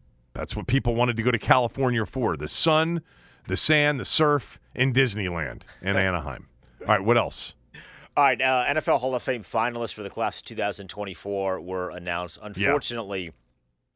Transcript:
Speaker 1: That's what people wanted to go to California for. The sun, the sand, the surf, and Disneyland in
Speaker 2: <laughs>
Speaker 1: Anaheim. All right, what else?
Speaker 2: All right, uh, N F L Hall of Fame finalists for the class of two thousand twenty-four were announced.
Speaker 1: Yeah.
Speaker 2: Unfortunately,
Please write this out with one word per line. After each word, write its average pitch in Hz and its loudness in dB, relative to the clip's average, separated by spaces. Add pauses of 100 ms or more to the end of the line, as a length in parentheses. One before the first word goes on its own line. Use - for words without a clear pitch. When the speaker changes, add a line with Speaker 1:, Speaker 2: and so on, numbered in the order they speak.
(340)
Speaker 1:
That's 76 -8
what 104 -6
people 127 2
wanted 120 2
to 110 -2
go 120 2
to 117 2
California 123 2
for. 110 -2
The 71 -6
sun, 160 2 (460)
the 92 0
sand, 147 4
the 95 -4
surf, - 2 (160)
and 127 2
Disneyland 92 0 (200)
in 98 0
Speaker 2:
<laughs> - -
Speaker 1:
Anaheim. 87 0 (340)
All - -14
right, 98 4
what 117 4
else? - -2 (640)
Speaker 2:
All 143 6
right, 127 2
uh, 131 2
N 143 0
F 156 0
L 151 4
Hall 127 -2
of 120 -2
Fame 123 -4
finalists 120 -2
for 107 -8
the 98 -4
class 110 -2
of - -12
two 113 -12
thousand 101 -4
twenty-four 98 -4
were 90 -4
announced. 87 -6
Speaker 1:
Yeah. 104 -10
Speaker 2:
Unfortunately, 98 -2 (640)